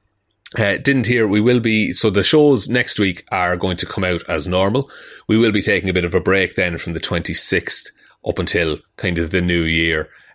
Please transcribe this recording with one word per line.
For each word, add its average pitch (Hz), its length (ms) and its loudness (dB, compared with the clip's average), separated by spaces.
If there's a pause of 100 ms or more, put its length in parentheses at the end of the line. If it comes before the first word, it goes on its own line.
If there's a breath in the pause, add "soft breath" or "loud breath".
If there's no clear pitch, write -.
(560)
uh, 101 200 0
didn't 135 300 0
hear, 117 200 2
we 104 140 2
will 120 200 4
be, 110 340 0
so - 160 0
the 95 120 2
shows 147 460 4
next 123 300 -2
week 95 340 -2
are 90 240 0
going 90 220 -2
to - 80 -6
come - 180 -6
out 90 240 -2
as 82 180 -4
normal. 98 440 0 (360 loud breath)
We 110 120 4
will 113 140 4
be 101 100 0
taking 98 260 0
a 87 60 0
bit 87 100 0
of 85 100 -2
a 90 60 2
break 92 360 0
then 90 200 -2
from 82 160 -8
the 82 80 -6
twenty-sixth - 880 -4 (360 soft breath)
up - 120 -2
until 85 400 -2 (200)
kind 90 180 -2
of 82 140 -2
the 92 100 0
new 87 220 0
year, 82 480 0 (240 loud breath)